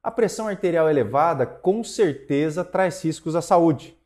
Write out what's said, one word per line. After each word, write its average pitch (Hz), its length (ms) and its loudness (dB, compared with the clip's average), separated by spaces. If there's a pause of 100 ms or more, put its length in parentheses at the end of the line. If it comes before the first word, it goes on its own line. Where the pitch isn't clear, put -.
A 226 80 -6
pressão 220 380 -2
arterial 170 420 0
elevada 139 560 2
com 202 380 -4
certeza 156 800 -2
traz 185 400 -2
riscos 160 320 -4
à 165 60 0
saúde. 165 640 2